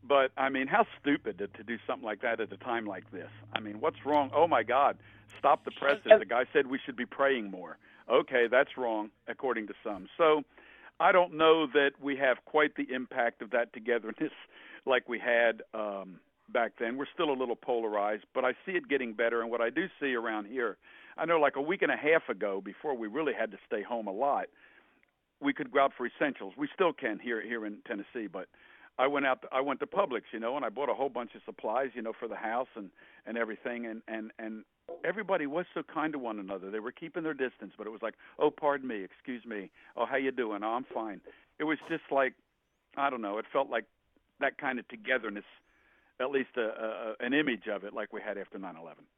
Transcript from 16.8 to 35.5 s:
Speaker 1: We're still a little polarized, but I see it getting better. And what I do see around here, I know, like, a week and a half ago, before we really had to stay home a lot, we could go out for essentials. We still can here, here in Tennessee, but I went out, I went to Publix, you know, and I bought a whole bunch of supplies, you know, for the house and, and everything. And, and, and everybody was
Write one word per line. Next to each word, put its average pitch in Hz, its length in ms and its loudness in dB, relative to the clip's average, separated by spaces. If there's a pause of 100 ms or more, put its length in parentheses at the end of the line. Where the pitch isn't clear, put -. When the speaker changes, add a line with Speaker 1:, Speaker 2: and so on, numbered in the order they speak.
Speaker 1:
We're 139 160 -4
still 156 180 0
a 131 80 0
little 120 160 0
polarized, 107 680 -2 (100)
but 131 80 0
I 127 80 2 (140)
see 190 80 -6
it 151 160 -2
getting 131 240 0
better. 117 280 2
And 117 80 -4
what 117 120 0
I 117 80 2
do 151 160 -2 (160)
see 135 140 0
around 113 320 -2
here, 117 280 -2 (420)
I - 60 -2
know, 165 160 4
like, 143 160 4
a 139 60 -2
week 170 200 -2
and 156 120 2
a 117 40 0
half 156 300 4
ago, 98 320 -2
before 104 340 -8
we 113 140 -6
really 135 260 -2
had 110 180 -2
to 98 140 -16
stay 107 160 -4
home 113 260 -6
a 95 60 -6
lot, 113 340 0 (920)
we 143 140 2
could 135 180 -6
go 139 80 4
out 135 180 4
for 123 80 -4
essentials. 120 520 -2
We 143 160 -4
still 175 180 2
can 110 280 -4
here, 113 220 -4
here 113 240 -6
in 104 120 -10 (100)
Tennessee, 107 400 -8
but 92 220 -10 (500)
I 131 80 4
went 143 180 0
out, 127 260 0
I 131 80 0
went 135 200 -2
to 139 80 -4
Publix, 165 340 0 (100)
you 113 80 -8
know, 117 160 -4
and 143 80 -4
I 113 60 -2
bought 127 180 -4
a 117 60 2
whole 131 160 -2
bunch 120 240 -8
of 113 120 -18
supplies, 120 500 -4
you 120 80 -8
know, 110 160 -6
for 120 80 -8
the 107 80 -8
house 113 400 -4
and, 101 160 -14 (340)
and 113 140 -6
everything. 117 480 -6
And, 113 200 -10
and, 110 300 -8
and 110 260 -10 (400)
everybody 180 440 -2
was 165 260 -2